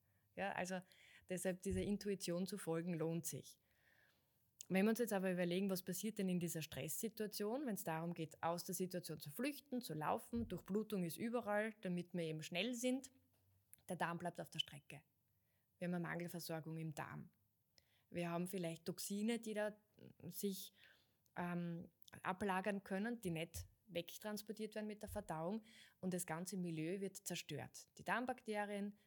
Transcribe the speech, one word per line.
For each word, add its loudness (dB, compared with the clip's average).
Ja, 0
also... -2
Deshalb 0
dieser 2
Intuition 2
zu -4
folgen 0
lohnt 2
sich. -6
Wenn 8
wir 10
uns 6
jetzt 4
aber 4
überlegen, 4
was 2
passiert -2
denn 4
in 6
dieser 0
Stresssituation, -2
wenn 2
es -6
darum 2
geht, -4
aus 2
der -2
Situation -2
zu -8
flüchten, -2
zu -4
laufen, 0
Durchblutung 0
ist -2
überall, 2
damit -2
wir 2
eben -2
schnell 2
sind, 0
der 0
Darm 2
bleibt -4
auf -6
der -4
Strecke. -8
Wir 0
haben 4
eine 0
Mangelversorgung -2
im -4
Darm. -4
Wir 0
haben 2
vielleicht -2
Toxine, 0
die -4
da 2
sich, -2
ähm, -2
ablagern 2
können, 0
die 0
nicht -2
wegtransportiert -6
werden -2
mit -8
der -8
Verdauung -2
und 2
das 0
ganze -2
Milieu 0
wird -4
zerstört. -6
Die -16
Darmbakterien, 0